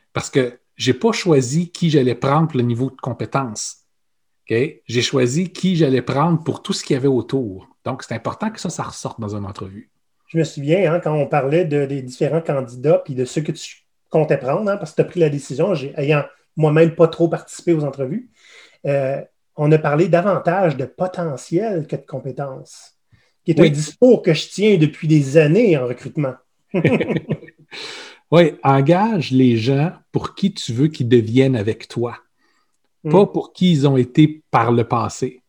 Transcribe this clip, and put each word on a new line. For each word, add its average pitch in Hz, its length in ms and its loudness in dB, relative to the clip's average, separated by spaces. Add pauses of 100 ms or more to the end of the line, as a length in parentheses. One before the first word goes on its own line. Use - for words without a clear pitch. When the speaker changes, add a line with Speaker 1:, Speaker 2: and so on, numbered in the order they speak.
(140)
Speaker 1:
Parce - 160 -6
que 127 300 -2 (180)
j'ai 123 160 0
pas 226 180 0
choisi 160 600 0
qui 170 180 -2
j'allais 127 260 2
prendre 147 320 0
pour 143 100 -4
le 120 60 2
niveau 120 260 -2
de - 60 -20
compétence. 113 840 -8 (680)
Ok ? 113 80 0 (280)
J'ai 120 160 -4
choisi 135 500 -2
qui 185 240 -2
j'allais 135 260 2
prendre 156 420 0
pour - 180 -6
tout - 120 -6
ce - 100 -8
qu'il - 120 -2
y - 20 -2
avait 131 100 0
autour. 117 600 -4 (180)
Donc, 127 180 -8
c'est - 100 -10
important - 360 -6
que 220 100 -16
ça, 185 100 -6
ça - 140 -8
ressorte - 360 -12
dans 104 160 -8
une 101 100 -8
entrevue. 98 460 -16 (360)
Speaker 2:
Je 165 100 -6
me 160 60 2
souviens, 156 500 0
hein, 175 60 0
quand 156 140 -4
on 147 140 -2
parlait 147 380 0
de, 143 200 -2
des 135 160 -6
différents 139 400 -4
candidats 135 580 -2
puis 147 160 -10
de 127 100 -2
ceux 160 160 -6
que 156 100 -6
tu - 320 -14 (260)
comptais 151 280 2
prendre, 165 320 -4
hein, 202 80 -2
parce 165 140 -10
que - 60 -20
tu - 40 4
as - 40 2
pris - 140 -6
la 156 100 4
décision, 143 440 -4
j'ai, 139 240 -6
ayant 143 260 0 (320)
moi-même 156 400 4
pas 165 120 4
trop 170 200 0
participé - 460 -4
aux 151 100 -2
entrevues, 139 460 -6 (560)
euh, 139 360 -2 (340)
on 151 160 2
a 156 80 6
parlé 156 280 0
davantage 175 720 2
de 131 80 -6
potentiel 175 1040 -6
que - 80 -10
de - 100 -10
compétences, 139 880 -12 (500)
qui 175 80 -2
est - 80 2
Speaker 1:
Oui. 165 80 8
Speaker 2:
un 151 40 2
discours 202 500 4
que 170 120 2
je - 140 -6
tiens 202 300 2
depuis 156 300 0
des 147 300 4
années 165 400 4
en 123 100 -4
recrutement. 127 520 -6
<laughs> - 340 -20
Speaker 1:
<laughs> - 0 - (1600)
Oui, 160 220 6 (100)
engage 139 680 2
les 127 260 4
gens 139 340 0 (200)
pour - 220 -6
qui 196 200 -2
tu - 200 -8
veux 131 140 2
qu'ils 147 220 -2
deviennent 123 460 4
avec 104 320 -4
toi, 117 300 -6 (840)
Speaker 2:
Hmm. 156 80 -6
Speaker 1:
pas 190 140 6
pour 160 280 -6
qui 185 180 2
ils 143 160 4
ont 139 100 2
été 151 520 2
par 120 220 2
le 120 140 2
passé. 117 640 -4